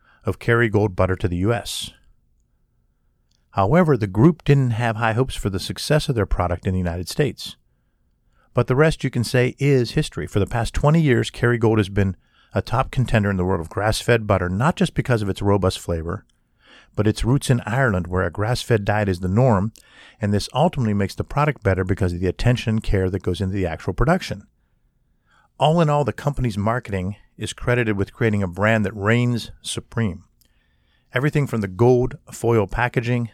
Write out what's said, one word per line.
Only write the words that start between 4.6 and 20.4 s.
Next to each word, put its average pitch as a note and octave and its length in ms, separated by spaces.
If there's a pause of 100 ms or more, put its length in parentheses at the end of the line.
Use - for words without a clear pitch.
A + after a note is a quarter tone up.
have A2+ 240
high A2+ 180
hopes C3 220
for - 140
the F#2+ 100
success - 500
of B2+ 60
their G#2 100
product F2+ 400
in F#2+ 80
the F#2 60
United F2 280
States. - 480 (960)
But B2 140
the C3 80
rest, D3+ 280
you C3 60
can A#2+ 140
say, B2+ 360
is C3+ 320
history. - 360
For - 120
the F#2 80
past A#2 260
twenty D#3 280
years, A#2+ 280
Kerrygold A2+ 480
has G2 120
been G2 260 (380)
a G2 80
top - 300
contender G#2+ 400
in G2 60
the F2+ 80
world F#2 160
of D#2+ 80
grass-fed A2 580
butter, F#2 200
not A2 280
just - 180
because A#2 300
of G2 60
its - 120
robust G2 380
flavor, E2+ 440 (720)
but G2+ 120
its G#2+ 180
roots C3+ 240
in A#2+ 160
Ireland, G#2+ 400
where F2+ 220
a E2 40
grass-fed G#2 540
diet G#2 240
is F2+ 120
the F#2 60
norm, G#2+ 460 (480)
and G2+ 100
this G2+ 220